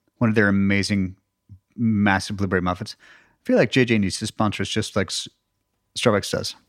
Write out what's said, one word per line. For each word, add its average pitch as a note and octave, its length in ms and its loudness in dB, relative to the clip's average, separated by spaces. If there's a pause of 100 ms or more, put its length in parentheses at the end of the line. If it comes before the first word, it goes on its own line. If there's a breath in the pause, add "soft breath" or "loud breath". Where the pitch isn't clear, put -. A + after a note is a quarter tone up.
(180)
one A#2 100 2
of A2 60 2
their G#2 140 4
amazing, G2 680 0 (600)
massive G#2 600 2
blueberry F#2+ 260 0
muffins. F#2 380 -4
I - 460 -20
feel B3+ 100 2
like D3+ 140 2
J B2+ 140 4
J A#2+ 140 2
needs G2 200 -2
to A2 80 -6
sponsor G#2 360 -4
us G2 60 -4
just - 280 -4
like G2 120 -2
S-, - 200 -8 (680)
Starbucks G#2 360 0
does. - 240 -6 (120)